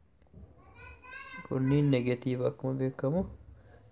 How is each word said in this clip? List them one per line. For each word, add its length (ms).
Kunniin 480
negatiiva 580
akkuma 300
beekamu, 460